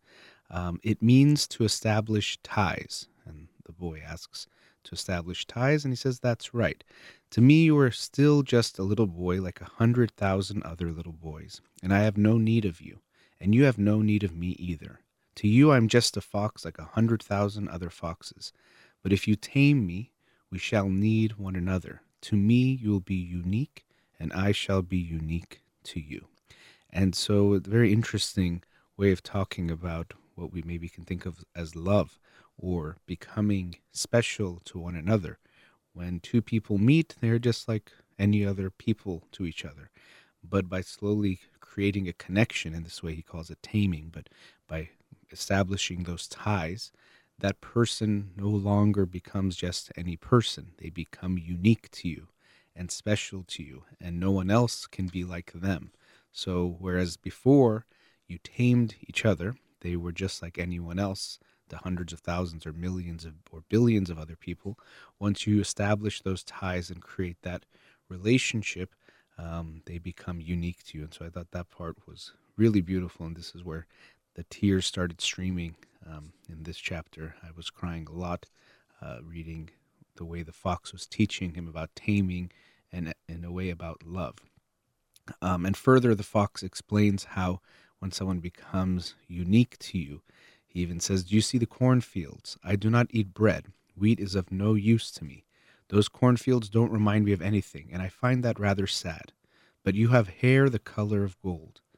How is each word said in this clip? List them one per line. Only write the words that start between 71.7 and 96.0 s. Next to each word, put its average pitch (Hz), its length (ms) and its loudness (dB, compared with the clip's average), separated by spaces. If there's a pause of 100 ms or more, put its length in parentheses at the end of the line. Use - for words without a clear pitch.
was - 260 -20 (220)
really 107 260 4
beautiful, 87 440 -6
and 82 100 -8
this 85 200 -18
is 85 80 -18
where 82 240 -12 (480)
the 85 140 -12
tears 98 360 0
started 87 360 -6
streaming, 87 540 -6 (300)
um, 78 280 -18 (160)
in 80 140 -16
this 85 140 -12
chapter. 80 640 -12
I 85 140 -20
was 82 140 -14
crying 85 380 -10
a 78 60 -18
lot, 87 320 -8 (560)
uh, 65 220 -14
reading 82 460 -14 (480)
the 87 80 -14
way 85 180 -10
the 78 80 -14
fox - 400 -4
was - 160 -16
teaching 95 460 -4
him 85 140 -12
about 80 280 -12
taming 90 560 0 (400)
and, 85 220 -8 (140)
in 85 160 -12
a 87 80 -12
way, 92 180 -6
about 82 360 -10
love. 82 300 -8 (1080)
Um, 90 240 0
and 98 100 2
further, 123 380 6
the 104 100 0
fox - 380 0
explains 101 640 2
how 92 380 -4 (380)
when 95 120 -8
someone 95 280 -4
becomes 90 760 -4 (120)
unique 90 520 2
to - 180 -8
you, 73 240 -8 (460)
he 87 140 -6
even 85 180 -4
says, 95 240 0
"Do 92 120 -2
you 110 60 6
see - 160 -2
the 117 80 2
cornfields? - 960 -2
I 98 120 0
do 101 140 0
not 120 200 4
eat 104 240 -2
bread. 95 340 2 (280)
Wheat 107 240 2
is 98 160 -6
of 92 160 -2
no 101 240 2
use 110 360 2
to - 140 -14
me. 69 200 -18 (420)
Those 101 220 4